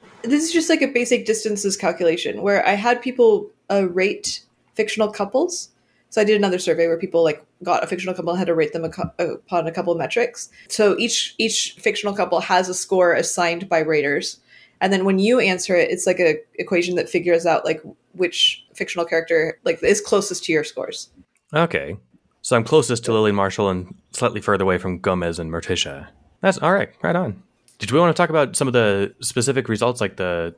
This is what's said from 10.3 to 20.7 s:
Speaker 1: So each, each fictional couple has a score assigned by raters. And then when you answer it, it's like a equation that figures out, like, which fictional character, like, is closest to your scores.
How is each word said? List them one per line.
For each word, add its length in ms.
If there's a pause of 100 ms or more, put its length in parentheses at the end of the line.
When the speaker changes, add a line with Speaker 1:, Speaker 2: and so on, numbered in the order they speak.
Speaker 1:
So 300
each, 400
each 400
fictional 360
couple 260
has 280
a 60
score 400
assigned 540
by 100
raters. 640 (400)
And 120
then 120
when 160
you 180
answer 380
it, 140
it's 160
like 120
a 180 (180)
equation 420
that 120
figures 380
out, 180
like, 160 (320)
which 520 (100)
fictional 300
character, 600
like, 180
is 180
closest 440
to 80
your 120
scores. 440 (460)